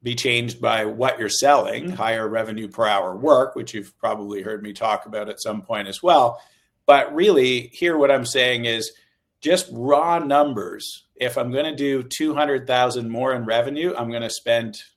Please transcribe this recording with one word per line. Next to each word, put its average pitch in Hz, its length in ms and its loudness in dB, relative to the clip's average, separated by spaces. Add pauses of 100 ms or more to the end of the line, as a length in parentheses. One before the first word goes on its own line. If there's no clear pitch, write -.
be 120 120 -4
changed 120 480 -2
by 110 240 0
what 113 320 -2
you're 110 100 -4
selling, 131 640 2
higher 113 360 -2
revenue 110 420 -6
per 110 180 -2
hour 95 280 0
work, 131 400 4
which - 200 -10
you've 101 240 -12
probably 104 420 -6
heard 104 220 -8
me 104 100 -12
talk 107 320 -2
about 107 240 -8
at 104 140 -12
some 107 180 -6
point 104 280 -6
as 98 140 -12
well. 147 380 4 (460)
But 143 280 6
really, 131 540 4
here 170 300 -2
what 139 120 4
I'm 131 140 4
saying 123 400 0
is 113 260 -2 (520)
just 170 280 2
raw 143 480 2
numbers. 139 840 -2 (120)
If 123 200 -2
I'm 123 160 -2
gonna 147 240 -2
do 139 260 -2
two 151 320 -4
hundred 143 320 0
thousand 123 440 0
more 127 240 -2
in 120 100 -4
revenue, 135 500 -2
I'm 117 160 -6
gonna 117 200 -6
spend 113 500 -2 (160)